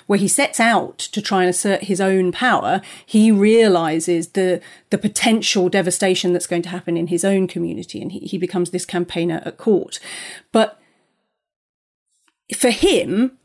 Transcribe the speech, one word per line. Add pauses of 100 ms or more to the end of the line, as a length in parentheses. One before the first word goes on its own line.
where
he
sets
out
to
try
and
assert
his
own
power, (240)
he
realizes
the, (300)
the
potential
devastation
that's
going
to
happen
in
his
own
community,
and
he,
he
becomes
this
campaigner
at
court. (520)
But (1800)
for
him,